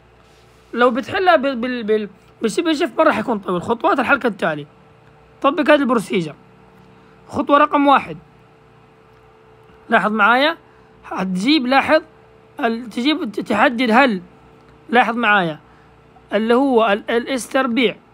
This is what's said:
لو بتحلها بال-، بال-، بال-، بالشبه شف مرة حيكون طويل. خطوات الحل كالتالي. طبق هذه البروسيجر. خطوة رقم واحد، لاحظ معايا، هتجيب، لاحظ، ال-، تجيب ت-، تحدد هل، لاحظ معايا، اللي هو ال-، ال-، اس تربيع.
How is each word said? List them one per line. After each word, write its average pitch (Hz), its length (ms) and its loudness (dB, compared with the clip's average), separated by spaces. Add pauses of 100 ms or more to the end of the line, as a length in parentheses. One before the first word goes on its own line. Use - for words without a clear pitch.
(720)
لو 247 180 2
بتحلها 339 440 0
بال-، 277 200 0
بال-، 247 280 -6
بال-، 214 260 -2 (320)
بالشبه 320 320 0
شف 302 240 -2
مرة 320 140 4
حيكون 214 280 -2
طويل. 185 220 -6
خطوات 277 380 -2
الحل 247 200 0
كالتالي. 170 480 -4 (760)
طبق 285 280 0
هذه 302 100 6
البروسيجر. 202 560 -2 (920)
خطوة - 300 0
رقم 294 300 2
واحد، 240 300 2 (1700)
لاحظ 214 220 2
معايا، 240 460 2 (480)
هتجيب، 208 640 -2
لاحظ، 277 340 2 (580)
ال-، 240 300 -4
تجيب 269 420 -2
ت-، - 80 -10
تحدد 233 520 0
هل، 226 300 2 (680)
لاحظ 233 260 2
معايا، 208 440 0 (720)
اللي 220 200 0
هو 240 380 2
ال-، 208 200 -4
ال-، 233 180 -2
اس 269 200 -6
تربيع. 247 460 0 (180)